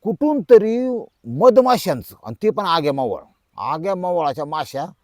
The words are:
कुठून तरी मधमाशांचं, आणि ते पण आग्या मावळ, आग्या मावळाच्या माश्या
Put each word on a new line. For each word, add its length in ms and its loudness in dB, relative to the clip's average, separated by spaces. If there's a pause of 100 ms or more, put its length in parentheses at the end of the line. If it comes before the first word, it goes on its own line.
कुठून 380 -2
तरी 600 4 (240)
मधमाशांचं, 960 2
आणि 200 -12
ते 60 2
पण 160 -4
आग्या 280 0
मावळ, 280 -4 (360)
आग्या 380 -6
मावळाच्या 500 -4
माश्या 400 -8 (180)